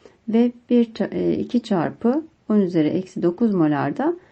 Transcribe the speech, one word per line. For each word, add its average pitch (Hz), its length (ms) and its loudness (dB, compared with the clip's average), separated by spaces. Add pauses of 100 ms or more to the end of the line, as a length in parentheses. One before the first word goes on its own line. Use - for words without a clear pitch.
(280)
ve 233 240 2 (180)
bir, 240 140 4
ça-, 226 300 -6
e, 175 240 -2
iki 233 240 -2
çarpı 196 600 -2 (260)
on 214 120 2
üzeri 170 280 2
eksi 185 340 -4
dokuz 190 320 0
molar 143 420 0
da 330 200 -2 (160)